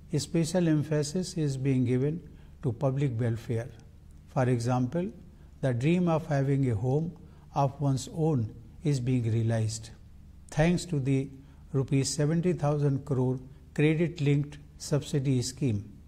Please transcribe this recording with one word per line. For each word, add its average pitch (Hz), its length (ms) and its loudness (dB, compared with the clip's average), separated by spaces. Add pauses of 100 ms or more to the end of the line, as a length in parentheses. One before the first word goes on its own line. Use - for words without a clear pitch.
(140)
a 147 40 2
special 170 480 0
emphasis 151 720 0
is 147 220 -2
being 131 260 2
given 135 420 0 (360)
to 123 100 0
public 135 480 0
welfare. 117 480 -2 (600)
For 131 160 0
example, 127 640 0 (500)
the 131 140 0
dream 170 340 2
of 160 180 0
having 139 440 2
a 117 40 2
home 135 400 0 (400)
of 143 280 0
one's 135 340 0
own 151 380 0 (280)
is 143 160 0
being 120 320 0
realized, 113 600 0 (580)
thanks 170 380 2
to 151 120 -2
the 135 300 0 (460)
rupees 135 340 2
seventy 165 460 2
thousand 143 500 2
crore 127 340 0 (360)
credit-linked 147 800 2 (220)
subsidy 135 640 0
scheme. 110 420 -2 (240)